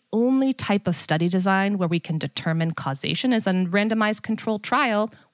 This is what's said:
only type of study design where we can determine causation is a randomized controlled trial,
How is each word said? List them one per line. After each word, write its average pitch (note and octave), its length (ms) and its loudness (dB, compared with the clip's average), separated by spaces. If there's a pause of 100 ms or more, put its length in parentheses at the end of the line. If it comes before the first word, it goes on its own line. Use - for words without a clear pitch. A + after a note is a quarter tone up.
(120)
only C4 400 2
type - 340 -2
of F3 80 2
study E3 340 0
design F#3+ 480 2
where F3+ 120 0
we E3+ 100 0
can D#3+ 180 -4
determine D#3+ 580 -2
causation D#3 580 -2
is A3 160 0
a - 20 2
randomized G#3 720 0
controlled G#3+ 400 -4
trial, A3+ 500 0 (220)